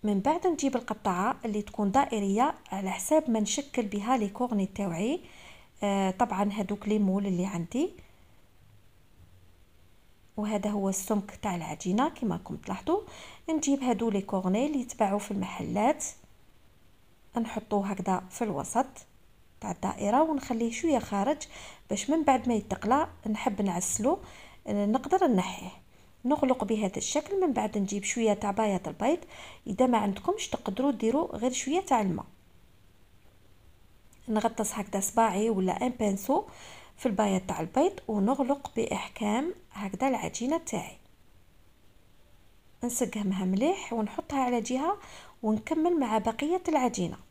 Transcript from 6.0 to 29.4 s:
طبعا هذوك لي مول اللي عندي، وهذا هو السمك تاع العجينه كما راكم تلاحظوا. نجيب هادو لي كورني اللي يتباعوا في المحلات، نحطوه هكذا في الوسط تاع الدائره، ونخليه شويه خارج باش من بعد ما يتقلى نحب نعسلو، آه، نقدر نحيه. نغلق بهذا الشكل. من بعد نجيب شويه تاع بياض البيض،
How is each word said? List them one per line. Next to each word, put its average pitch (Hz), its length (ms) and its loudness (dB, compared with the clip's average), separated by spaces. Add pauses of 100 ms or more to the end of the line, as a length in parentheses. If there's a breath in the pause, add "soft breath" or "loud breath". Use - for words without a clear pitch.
طبعا 202 420 0
هذوك 208 360 -4
لي 214 100 4
مول 196 280 2
اللي 185 200 0
عندي، 196 440 -2 (2500 soft breath)
وهذا 208 340 -2
هو 196 180 0
السمك 202 540 -2
تاع 190 140 -2
العجينه 180 520 0
كما 214 280 -2
راكم - 200 -8
تلاحظوا. 302 440 -2 (500 loud breath)
نجيب 277 320 2
هادو 233 280 2
لي 196 100 0
كورني 196 460 0
اللي 294 140 0
يتباعوا 208 380 0
في - 120 -6
المحلات، 202 760 0 (1300)
نحطوه 208 480 -2
هكذا 185 440 -2
في - 140 -4
الوسط 208 600 -2 (540)
تاع 208 100 -8
الدائره، 202 520 2
ونخليه 254 480 0
شويه 277 280 2
خارج 214 400 0 (520 loud breath)
باش 208 200 -2
من 320 140 4
بعد 254 240 4
ما 240 60 2
يتقلى 233 540 2 (220)
نحب 214 320 0
نعسلو، 202 560 0 (480 loud breath)
آه، 202 200 0
نقدر 277 420 4
نحيه. 185 420 2 (540 soft breath)
نغلق 254 400 2
بهذا 214 320 0
الشكل. 381 440 -2
من 339 120 4
بعد 214 260 0
نجيب 202 260 -2
شويه 220 300 2
تاع 202 160 -2
بياض 196 380 0
البيض، 240 300 0 (480 loud breath)